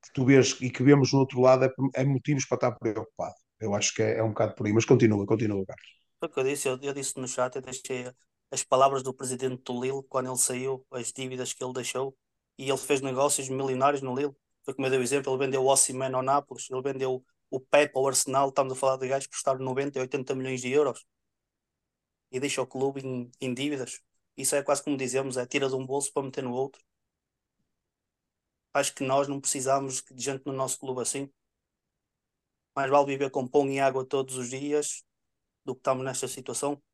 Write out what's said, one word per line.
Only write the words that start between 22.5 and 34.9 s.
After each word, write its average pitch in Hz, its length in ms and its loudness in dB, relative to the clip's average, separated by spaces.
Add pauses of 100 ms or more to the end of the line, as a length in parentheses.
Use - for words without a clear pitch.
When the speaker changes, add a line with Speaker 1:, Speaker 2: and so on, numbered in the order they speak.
Speaker 2:
o 127 60 -2
clube 135 380 -2
em, 123 260 -6 (100)
em 127 120 -2
dívidas. 135 480 -4 (360)
Isso 135 180 -2
é 143 80 2
quase 139 200 0
como 143 140 -2
dizemos, 131 400 -2
é 123 80 -2
tira 135 220 -2
de 131 80 -2
um 131 100 -4
bolso 135 280 -4
para 143 100 -2
meter 139 200 -8
no 123 100 -6
outro. 135 280 -6 (1900)
Acho 139 200 0
que - 100 -6
nós 139 240 2
não 139 120 -6
precisamos 135 720 -2
de 127 120 -14
gente 135 220 -6
no 143 80 -6
nosso 131 260 -4
clube 131 220 -6
assim. 139 280 -4 (1500)
Mais 139 140 -2
vale 143 160 6
viver 139 260 -2
com 127 160 -2
pão 139 220 4
e 135 100 -2
água 131 260 2
todos 131 300 -2
os 123 140 -6
dias 147 540 -4 (600)